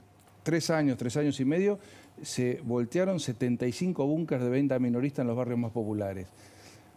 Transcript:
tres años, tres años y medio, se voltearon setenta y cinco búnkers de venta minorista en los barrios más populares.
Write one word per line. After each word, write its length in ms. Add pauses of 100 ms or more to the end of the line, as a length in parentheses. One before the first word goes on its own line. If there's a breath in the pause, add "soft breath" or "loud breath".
(420)
tres 280
años, 260
tres 200
años 220
y 60
medio, 340 (420 loud breath)
se 440
voltearon 560
setenta 480
y 20
cinco 360
búnkers 360
de 80
venta 300
minorista 420
en 60
los 80
barrios 240
más 100
populares. 560 (720 loud breath)